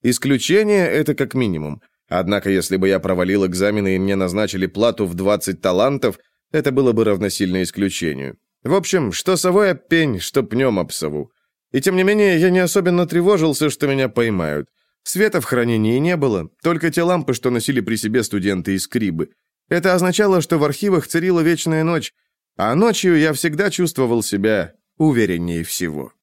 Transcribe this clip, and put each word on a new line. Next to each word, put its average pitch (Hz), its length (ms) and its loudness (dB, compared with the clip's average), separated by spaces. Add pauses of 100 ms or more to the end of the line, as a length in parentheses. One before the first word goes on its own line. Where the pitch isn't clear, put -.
Исключение – 170 840 2
это 147 280 0
как - 200 -4
минимум. 80 460 -2 (280)
Однако, 95 420 -2
если 92 260 0
бы 95 120 2
я 95 100 2
провалил 92 480 0
экзамены 95 480 0
и 92 40 0
мне 98 180 0
назначили 95 500 -2
плату 107 400 0
в 85 80 -8
двадцать 95 480 -2
талантов – 110 560 0 (340)
это 143 200 0
было 131 200 2
бы 110 120 2
равносильно 95 580 -2
исключению. 80 760 -4 (260)
В 147 120 -2
общем, 185 380 0
что - 240 -2
совой 185 340 2
об - 180 -6
пень, 151 320 2
что - 220 -2
пнем 120 360 0
об 80 140 -4
сову. 76 400 -6 (400)
И 135 80 0
тем 185 160 0
не 185 60 2
менее, 202 360 4
я 180 120 4
не 180 80 4
особенно 175 480 2
тревожился, 165 640 2
что 147 160 -4
меня 135 220 0
поймают. 90 600 -2 (340)
Света 196 380 0
в 113 40 -10
хранении 117 540 0
не 170 180 0
было, 110 340 -2 (120)
только 165 280 0
те 170 120 0
лампы, 170 300 0
что 123 180 -2
носили 123 300 0
при 107 160 -2
себе 110 260 0
студенты 95 520 -2
и 95 40 -2
скрибы. 87 520 -4 (380)
Это 175 260 2
означало, 180 460 2
что 160 180 0
в 147 60 2
архивах 170 420 0
царила 170 340 0
вечная 160 440 0
ночь, 165 280 -2 (440)
а 107 180 0
ночью 190 440 2
я 156 140 4
всегда 165 380 -2
чувствовал 127 520 0
себя 101 520 0 (240)
увереннее 90 640 0
всего. 76 500 -6 (100)